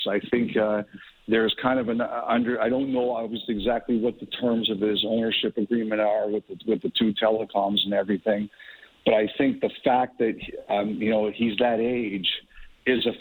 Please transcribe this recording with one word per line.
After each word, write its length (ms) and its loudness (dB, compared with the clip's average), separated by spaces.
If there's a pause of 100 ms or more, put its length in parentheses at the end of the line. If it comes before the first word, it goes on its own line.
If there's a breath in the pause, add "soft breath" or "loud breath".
I 120 2 (120)
think, 260 0
uh, 260 0 (440 loud breath)
there's 340 2
kind 180 2
of 100 -2
an, 120 0
uh, 260 -4
under, 340 2
I 80 2
don't 240 0
know 220 0
obviously 420 -6
exactly 400 0
what 220 -2
the 60 -14
terms 440 0
of 100 -2
his 280 2
ownership 500 0
agreement 440 0
are 280 2
with 180 -2
the, 100 -12 (100)
with 140 0
the 180 -4
two 140 4
telecoms 720 0
and 80 -2
everything, 560 0 (560 loud breath)
but 100 4
I 120 4 (100)
think 240 2
the 100 0 (120)
fact 360 2
that, 160 2 (340)
um, 200 0 (120)
you 80 0
know, 240 2
he's 260 -2
that 200 2
age 480 -2 (580 loud breath)
is 220 2
a 140 -2